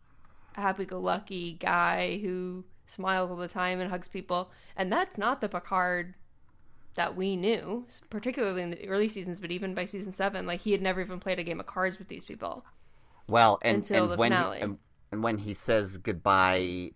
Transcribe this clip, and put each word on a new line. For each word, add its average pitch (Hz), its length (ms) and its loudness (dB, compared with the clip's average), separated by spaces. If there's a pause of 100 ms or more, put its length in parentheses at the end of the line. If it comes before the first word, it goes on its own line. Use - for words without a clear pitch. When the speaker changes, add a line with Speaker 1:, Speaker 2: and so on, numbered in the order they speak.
(560)
Speaker 1:
happy-go-lucky 185 1040 -2
guy 180 600 2
who 185 460 -4 (220)
smiles 185 420 0
all 180 80 -6
the 175 100 -4
time 185 320 -2
and 180 120 -2
hugs 180 160 -4
people. 185 440 -4 (240)
And 190 160 0
that's 359 260 0
not 240 240 0
the 208 80 0
Picard 180 680 0 (800)
that - 200 0
we 190 200 0
knew, 196 520 -2
s-, - 220 -20
particularly 208 540 -2
in 175 80 -4
the - 160 -10
early 202 200 2
seasons, 185 320 -6
but 175 120 -6
even 185 240 -4
by 185 100 -4
season 190 280 -8
seven, 190 340 -2
like, 175 140 -4
he 214 100 0
had 190 100 4
never 185 200 2
even 180 180 -6
played 185 200 -2
a 175 40 -4
game 170 160 -4
of - 80 -10
cards 185 320 -2
with 202 80 -16
these - 180 -14
people. - 400 -8 (640)
Speaker 2:
Well, 110 340 8
and, 113 160 4
Speaker 1:
Until - 280 2
Speaker 2:
and 175 80 0
Speaker 1:
the 175 40 0
Speaker 2:
when - 140 6
he, 185 60 4
Speaker 1:
finale. 170 240 0
Speaker 2:
and, 101 160 -4 (340)
and 107 120 -2
when 117 140 2
he 104 160 -6
says 101 460 2
goodbye 92 960 4